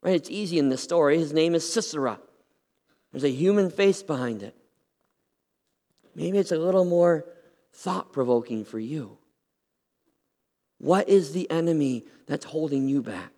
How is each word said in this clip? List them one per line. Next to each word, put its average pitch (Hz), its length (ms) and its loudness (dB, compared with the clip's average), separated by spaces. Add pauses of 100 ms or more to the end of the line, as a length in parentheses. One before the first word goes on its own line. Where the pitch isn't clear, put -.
Right? 185 120 2
It's - 140 -2
easy 175 300 -2
in 139 100 4
this 131 140 -2
story. 156 340 2
His 156 160 -2
name 160 220 2
is 165 180 -2
Sisera. 139 460 -4 (920)
There's 135 120 -8
a 143 80 2
human 185 400 2
face 196 320 2
behind 123 400 -4
it. - 120 -18 (1600)
Maybe 170 220 -2
it's 196 140 0
a 170 60 0
little 185 280 2
more 175 400 4 (480)
thought-provoking 120 920 -2
for 110 140 -10
you. 117 380 -10 (1600)
What 185 320 2
is 175 240 4
the 180 160 -4
enemy 160 560 0 (220)
that's 147 180 -6
holding 143 420 -2
you 139 140 0
back? 92 360 -10